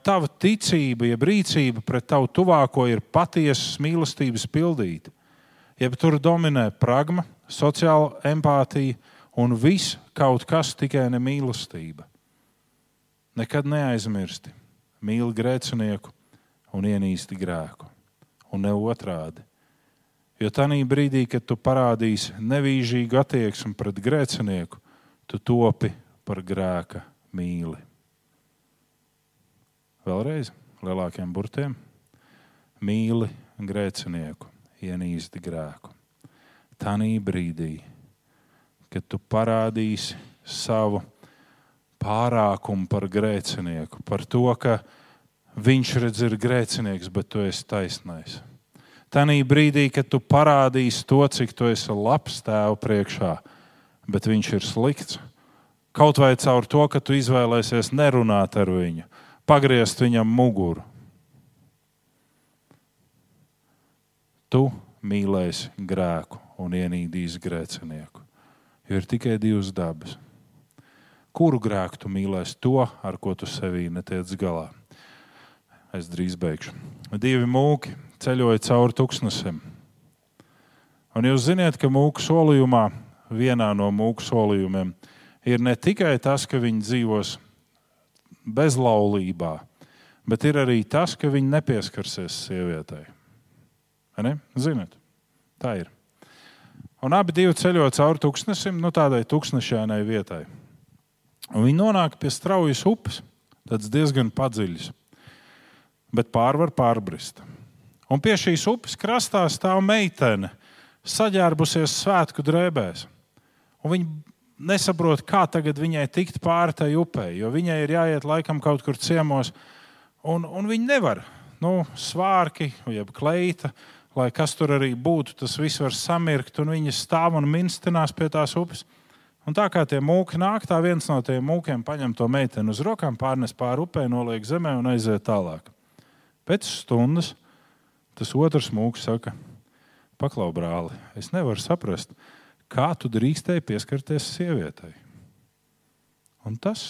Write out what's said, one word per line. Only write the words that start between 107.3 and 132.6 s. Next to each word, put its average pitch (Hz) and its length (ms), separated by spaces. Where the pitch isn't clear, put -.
Un 139 160
pie 220 160
šīs 165 280
upes - 280
krastā 208 460
stāv 190 320
meitene, 143 640
saģērbusies 165 880
svētku 175 420
drēbēs. 156 600
Un 156 80
viņi 180 140
nesaprot, 170 580
kā 196 180
tagad 151 320
viņai 156 320
tikt - 320
pāri 170 340
tai 151 200
upei, 104 420
jo 113 140
viņai 160 320
ir 151 100
jāiet 160 340
laikam 156 360
kaut 147 200
kur 139 120
ciemos, 151 560
un, 165 240
un 190 200
viņi 226 200
nevar. 202 320
Nu, 180 220
svārki, 175 720
jeb 104 240
kleita, 170 600
lai 127 160
kas 156 240
tur 147 220
arī 135 180
būtu, 147 460
tas - 180
viss - 220
var 131 120
samirkt, 160 680
un 156 100
viņi 151 240
stāv 156 400
un 143 120
minstinās 170 680
pie 160 160
tās 151 240
upes. 175 300
Un 151 80
tā 208 160
kā 165 160
tie 139 120
mūki 170 400
nāk, 208 280
tā 175 160
viens 175 240
no 139 160
tiem 127 200
mūkiem 147 400
paņem 139 320
to 117 120
meiteni 120 440